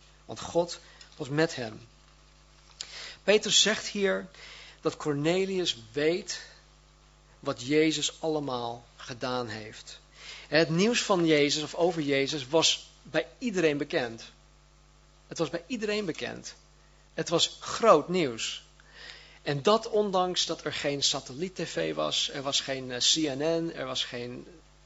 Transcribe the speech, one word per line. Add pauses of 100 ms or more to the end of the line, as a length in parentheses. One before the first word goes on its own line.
(240)
Want
God (360)
was
met
hem." (1400)
Petrus
zegt
hier (520)
dat
Cornelius (140)
weet (1000)
wat
Jezus
allemaal (100)
gedaan
heeft. (480)
Het
nieuws
van
Jezus
of
over
Jezus
was (120)
bij (120)
iedereen
bekend. (1040)
Het
was
bij
iedereen
bekend. (600)
Het
was
groot
nieuws. (760)
En
dat
ondanks
dat
er
geen
satelliet-tv
was,
er
was
geen,
eh,
C
N
N,
er
was
geen, (400)